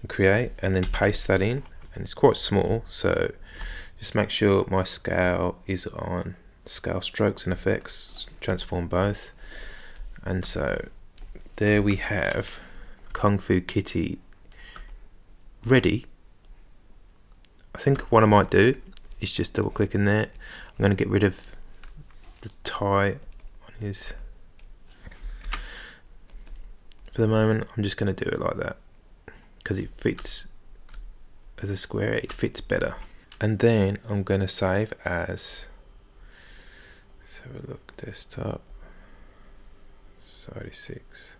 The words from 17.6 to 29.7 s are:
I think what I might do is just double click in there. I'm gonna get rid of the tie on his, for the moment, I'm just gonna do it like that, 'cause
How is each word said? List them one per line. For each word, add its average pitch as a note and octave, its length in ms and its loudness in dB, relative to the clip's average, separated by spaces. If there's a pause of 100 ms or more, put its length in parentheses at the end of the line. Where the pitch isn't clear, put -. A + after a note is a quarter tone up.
I - 60 -10
think C#3 220 4 (100)
what A2+ 100 10
I A2 60 10
might G2+ 240 8
do G#2+ 240 8 (440)
is - 140 -4
just - 220 -2
double G2+ 160 0
click - 240 0
in G2+ 100 4
there. G#2 220 4 (500)
I'm G#2+ 60 2
gonna G2+ 100 8
get G2 160 2
rid G2+ 140 6
of F#2+ 180 2 (1000)
the - 100 -12 (120)
tie G2 540 2 (480)
on - 140 -18
his, G2+ 340 -6 (3000)
for - 100 -2
the A2 60 4
moment, A2 480 4
I'm A2 60 -2
just G2+ 160 0
gonna G2 160 0
do - 160 -2
it - 100 -2
like - 180 -2
that, - 200 -6 (880)
'cause G2 160 -2